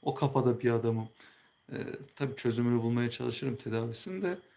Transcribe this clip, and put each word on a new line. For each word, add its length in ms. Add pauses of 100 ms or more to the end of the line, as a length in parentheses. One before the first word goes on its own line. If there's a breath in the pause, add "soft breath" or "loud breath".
o 120
kafada 460
bir 100
adamım. 380 (640 loud breath)
Ee, 40 (400)
tabii 200
çözümünü 460
bulmaya 280
çalışırım 460
tedavisini 640
de. 160 (180 soft breath)